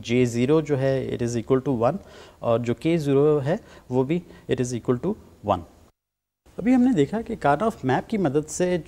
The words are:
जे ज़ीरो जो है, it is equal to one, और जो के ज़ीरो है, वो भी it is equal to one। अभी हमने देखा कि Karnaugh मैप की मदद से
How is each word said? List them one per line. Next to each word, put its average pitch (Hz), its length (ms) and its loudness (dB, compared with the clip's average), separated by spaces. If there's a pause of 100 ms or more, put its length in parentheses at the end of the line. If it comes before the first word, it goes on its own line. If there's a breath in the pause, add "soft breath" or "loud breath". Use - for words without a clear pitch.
जे 120 240 2
ज़ीरो 123 360 2
जो 147 140 -2
है, 127 420 -2
it 120 60 -4
is 120 120 -2
equal 131 320 0
to 131 120 0
one, 131 160 2 (460 loud breath)
और 117 160 2
जो 120 160 -2
के 165 240 0
ज़ीरो 143 400 2
है, 147 220 -2 (300 loud breath)
वो 127 140 2
भी 170 180 -2 (280 loud breath)
it 127 100 0
is 123 120 -4
equal 123 340 -2
to 208 80 -2 (320)
one। 90 340 -4 (800)
अभी 226 120 2
हमने 262 220 4
देखा 156 280 0
कि 226 140 -10
Karnaugh 147 480 0
मैप 131 220 0
की 220 120 -4
मदद 151 260 0
से 180 440 -2